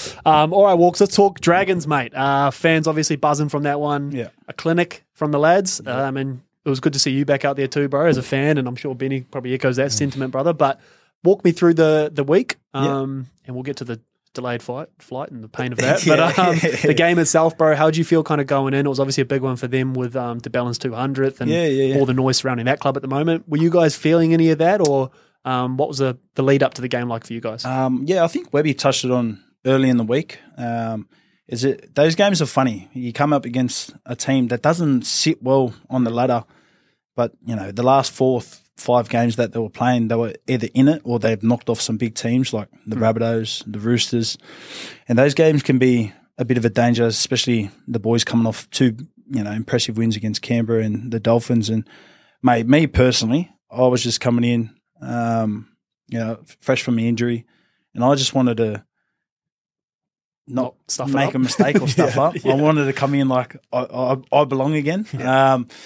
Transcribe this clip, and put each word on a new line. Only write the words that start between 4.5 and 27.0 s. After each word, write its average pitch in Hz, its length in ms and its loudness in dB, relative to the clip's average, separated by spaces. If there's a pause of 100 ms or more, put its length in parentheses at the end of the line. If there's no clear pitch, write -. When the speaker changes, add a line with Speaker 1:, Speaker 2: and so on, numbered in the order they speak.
Speaker 1:
clinic 170 600 -2
from 151 180 -4
the 143 80 0
lads. 180 460 2
Speaker 2:
Yeah. 135 220 -4
Speaker 1:
Um, 135 100 -6
and 135 240 -6 (240)
it - 40 -4
was 131 120 -2
good 139 140 0
to 135 40 -4
see 135 140 0
you 139 120 0
back 139 200 0
out 139 120 0
there 135 120 -2
too, 143 200 -2
bro, 143 180 0
as 151 100 4
a 131 80 -4
fan. 143 340 0
And 127 80 -2
I'm 123 100 -6
sure 135 180 -8
Benny 135 280 -4
probably 127 320 -8
echoes 127 220 0
that 135 140 0
Speaker 3:
Mm. - 80 -4
Speaker 1:
sentiment, 135 340 -4
brother. 143 200 0
But 147 280 0 (420)
walk 190 220 2
me 170 80 6
through 170 220 4
the, 156 380 4
the 143 120 -2
week, 175 320 0 (180)
Speaker 2:
Yeah. 139 260 -2
Speaker 1:
um, 135 280 -8 (180)
and 127 80 -12
we'll 127 100 -8
get 139 140 -8
to 131 60 -12
the 117 160 -10 (360)
delayed 123 260 -6
flight, 127 260 -10 (120)
flight 131 320 -12
and 117 100 -14
the 110 60 -16
pain 123 240 -8
of 117 60 -4
Speaker 2:
<laughs> - 60 2
Speaker 1:
that. 170 220 2
But, 156 120 6 (200)
Speaker 2:
Yeah. 185 60 4
Speaker 1:
um, 170 120 4 (300)
the 151 80 4
game 170 240 4
itself, 160 400 2
bro, 156 160 4
how 156 120 2
did 156 100 2
you 165 80 0
feel 160 180 2
kinda 147 220 -2
going 135 300 0
in? 139 120 0
It - 20 0
was 135 120 -2
obviously 135 220 -2
a 127 40 -4
big 135 160 -2
one 131 140 -4
for 127 100 -8
them 131 280 -2
with, 123 200 -6
um, 131 240 -6
de 123 100 -12
Belin's 120 300 -4
two 127 160 -6
hundredth 135 460 -2
and 139 100 -2
Speaker 2:
Yeah, 165 160 0
yeah, 135 280 0
yeah. 143 40 2
Speaker 1:
all 139 80 2
the 127 80 0
noise 131 220 2
surrounding 123 300 -4
that 143 120 2
club 139 180 -2
at 135 60 -6
the 131 60 -10
moment. 160 400 -2
Were 151 100 -2
you 165 120 2
guys 160 260 2
feeling 165 360 2
any 165 180 4
of 151 80 2
that, 175 280 2
or, 135 240 0 (340)
um, 127 320 -4
what 143 120 -2
was 135 100 -8
the, 131 180 -2 (200)
the 139 60 0
lead 139 200 2
up 131 120 2
to - 80 -12
the 127 60 -4
game 120 200 -4